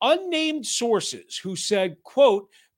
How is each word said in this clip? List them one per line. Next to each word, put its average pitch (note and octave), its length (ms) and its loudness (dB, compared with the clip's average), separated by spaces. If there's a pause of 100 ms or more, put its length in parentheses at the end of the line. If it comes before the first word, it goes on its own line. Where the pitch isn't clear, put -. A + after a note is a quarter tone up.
unnamed D#4 640 -2
sources G3+ 720 -4
who F#3 180 -8
said, F#3+ 480 -2
quote, G#3+ 460 4 (280)